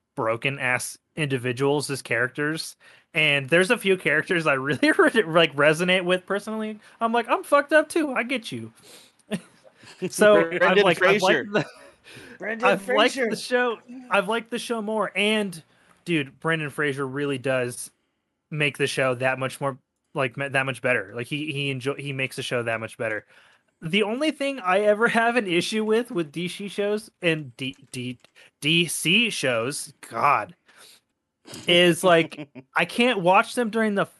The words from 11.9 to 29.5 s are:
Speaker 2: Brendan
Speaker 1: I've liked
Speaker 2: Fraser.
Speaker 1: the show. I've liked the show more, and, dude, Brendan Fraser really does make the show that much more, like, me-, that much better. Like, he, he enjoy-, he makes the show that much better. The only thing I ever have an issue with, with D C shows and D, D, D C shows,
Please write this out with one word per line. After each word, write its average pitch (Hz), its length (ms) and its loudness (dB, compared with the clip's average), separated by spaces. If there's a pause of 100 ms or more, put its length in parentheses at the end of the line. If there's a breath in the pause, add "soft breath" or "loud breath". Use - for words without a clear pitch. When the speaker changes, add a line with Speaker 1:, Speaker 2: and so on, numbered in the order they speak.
Speaker 2:
Brendan 220 320 -4
Speaker 1:
I've 196 180 0
liked 247 280 2
Speaker 2:
Fraser. 247 140 0
Speaker 1:
the - 60 -2
show. 247 440 -2 (300)
I've 190 200 0
liked 233 200 -4
the 240 100 -6
show 226 220 -6
more, 208 340 -4
and, 202 460 0 (440 soft breath)
dude, 147 340 -4
Brendan 160 300 -2
Fraser 143 360 -4
really 139 320 -4
does 123 540 -4 (580)
make 147 280 -2
the 139 100 0
show 131 280 0
that 131 240 -2
much 131 200 -6
more, 135 180 -4 (360)
like, 135 240 -4
me-, 139 100 -6
that 135 180 0
much 131 160 -6
better. 113 340 0
Like, 120 120 -8
he, 151 240 -8
he 139 180 -6
enjoy-, 131 260 -4
he 139 180 -10
makes 131 240 -6
the 131 60 -8
show 120 200 -2
that 113 160 -2
much 110 180 -10
better. 110 280 -6 (560 soft breath)
The 190 220 0
only 262 280 -2
thing 277 300 -6
I 185 200 2
ever 208 280 4
have 233 260 2
an 220 120 0
issue 180 360 -2
with, 220 280 0
with 170 200 -4
D 170 160 -6
C 202 220 -10
shows 208 400 -4 (120)
and 156 360 -2
D, 135 180 -8 (160)
D, 123 280 -8 (420 soft breath)
D 165 240 2
C 202 440 0
shows, 131 600 -4 (180)